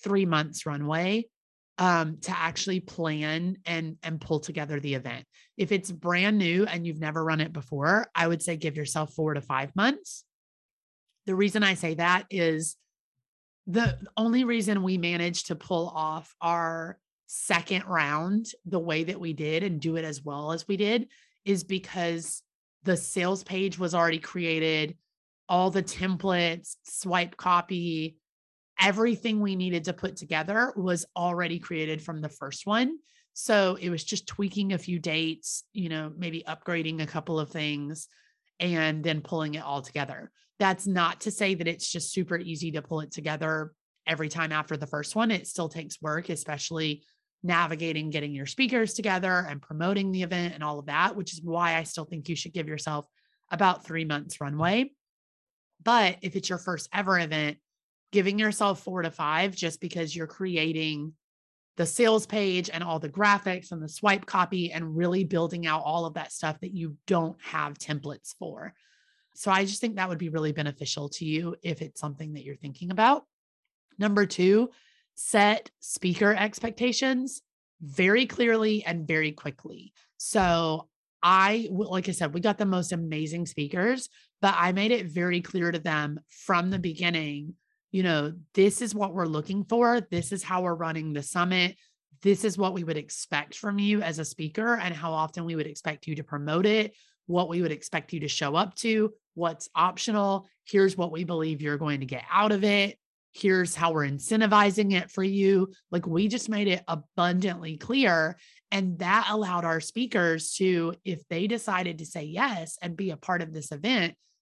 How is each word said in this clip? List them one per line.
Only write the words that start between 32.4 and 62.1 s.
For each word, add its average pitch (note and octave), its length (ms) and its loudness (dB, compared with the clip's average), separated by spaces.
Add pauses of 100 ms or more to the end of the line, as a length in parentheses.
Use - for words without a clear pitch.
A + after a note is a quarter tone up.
one. B3 320 2 (340)
So F#3+ 480 2
it F3+ 100 -4
was E3 120 -2
just - 240 -6
tweaking G3 460 -2
a F3+ 60 0
few F3+ 200 -4
dates, D#3+ 760 -4
you F#3 160 -4
know, D#3 300 -6
maybe E3 280 -6
upgrading D#3+ 540 -4
a D#3 60 -2
couple D#3 320 -4
of D3+ 120 -2
things D3+ 580 -6 (520)
and D#3+ 420 0
then D#3 180 0
pulling D#3 340 -4
it D#3 80 -6
all C#3 200 -6
together. C#3+ 480 -8 (280)
That's F#3+ 280 2
not F3+ 360 2
to G#3+ 80 -4
say G3 240 0
that E3+ 120 -2
it's - 240 -4
just - 220 -6
super F3 260 0
easy E3 340 -6
to D3+ 100 -4
pull D#3 180 -6
it D3 100 -8
together D#3 640 -4 (340)
every D#3 220 0
time D#3 240 -2
after D#3 240 -2
the D3 100 -6
first D3 300 -6
one. A3 140 2
It F#3 160 -2
still E3+ 220 -4
takes D#3+ 340 -12
work, D#3 260 -4
especially D3+ 760 -4 (380)
navigating, E3 680 0
getting D3 220 -4
your C#3 140 -8
speakers A#3 480 0
together F#3 540 0
and C#3+ 120 -10
promoting F#3+ 520 -2
the F#3 100 -2
event F3 320 -2
and D3+ 80 -12
all D3+ 160 -4
of C#3+ 80 -12
that, E3+ 300 0
which F#3+ 160 -6
is E3 100 -14
why E3+ 340 0
I E3 60 0
still D#3 220 -8
think D#3 240 -10
you E3 80 -4
should - 160 -8
give D#3+ 160 -6
yourself D3+ 400 -6 (420)
about F#3 340 2
three D#3+ 200 -4
months D3 360 -6
runway. E3 520 0 (920)
But G#3+ 400 4
if F#3 140 -4
it's F#3 120 -4
your F3+ 100 -2
first F3 340 -6
ever F#3 260 2
event, D3+ 400 -2 (540)
giving G3+ 260 4
yourself G#3 420 2
four F#3 220 -6
to E3 80 -2
five, E3 460 0
just E3 240 -4
because E3 340 -6
you're E3 140 -6
creating D#3 840 -2 (640)
the E3+ 100 0
sales A3 400 4